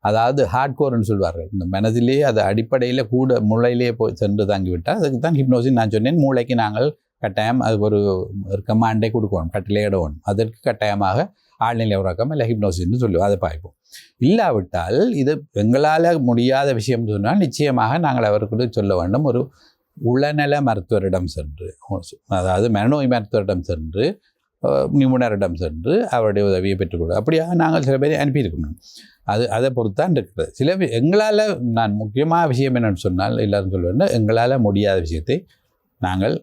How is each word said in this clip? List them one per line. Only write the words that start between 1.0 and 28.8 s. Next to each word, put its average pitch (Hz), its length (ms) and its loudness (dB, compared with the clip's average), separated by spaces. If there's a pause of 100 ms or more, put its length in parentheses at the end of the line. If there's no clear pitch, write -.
சொல்வார்கள், 92 500 -2
இந்த 95 200 -4
மனதிலேயே 117 480 2
அது 123 220 2
அடிப்படையில 117 680 0
கூட 127 320 2
மூளையிலேயே 120 520 2
போய் 113 220 -2
சென்று 104 320 0
தங்கிவிட்டால் 95 500 -2
அதுக்கு 143 240 0
தான் 160 160 0
ஹிப்னோசிஸ் 127 360 2
நான் 113 180 2
சொன்னேன். 110 260 2
மூளைக்கு 127 400 2
நாங்கள் 113 320 0 (300)
கட்டாயம் 110 420 -2
அதுக்கு 110 260 0
ஒரு, 104 140 2 (480)
ஒரு 98 180 -4
கமாண்டை 110 460 2
கொடுக்கணும், 95 400 -2
கட்டளையிடணும். 98 680 -2
அதற்கு 110 400 -2
கட்டாயமாக 104 680 0 (320)
ஆழ்நிலை 113 380 0
உறக்கம் 95 340 -2
இல்லை 123 160 -2
ஹிப்னோசிஸ்னு 101 520 0
சொல்லுவோம், 98 280 0
அதை 101 140 2
பாய்ப்போம். 80 340 -8 (420)
இல்லாவிட்டால் 139 960 0
இது 143 200 0 (200)
எங்களால 151 680 2
முடியாத 127 540 2
விஷயம்னு 117 380 -2
சொன்னால் 104 260 0
நிச்சயமாக 135 600 0
நாங்கள் 131 260 0
அவருக்கு 107 480 0
சொல்ல 98 240 0
வேண்டும். 95 280 0
ஒரு 127 180 0 (560)
உளநல 143 640 0
மருத்துவரிடம் 95 640 0
சென்று, 73 420 -10 (600)
அதாவது 92 420 0
மனநோய் 123 380 2
மருத்துவரிடம் 104 560 0
சென்று, 82 400 -4 (600)
அஹ், 135 300 0
நிபுணரிடம் 120 600 2
சென்று 87 560 -2
அவருடைய 107 380 0
உதவியை 95 280 0
பெற்றுக்கொள்ள, 87 400 -2
அப்படியாக 160 380 0
நாங்கள் 165 300 2
சில 135 140 2
பேரை 147 200 0
அனுப்பியிருக்கணும். 107 600 -2 (460)